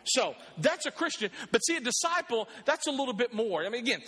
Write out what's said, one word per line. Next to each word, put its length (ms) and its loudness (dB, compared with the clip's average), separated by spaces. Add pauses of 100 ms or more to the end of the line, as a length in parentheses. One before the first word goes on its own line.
So, 320 2 (220)
that's 280 2
a 60 -2
Christian. 400 -2 (200)
But 80 6
see, 180 2
a 20 -4
disciple, 720 0 (160)
that's 220 2
a 40 2
little 220 0
bit 200 0
more. 300 0
I 60 -2
mean, 120 -4
again, 260 0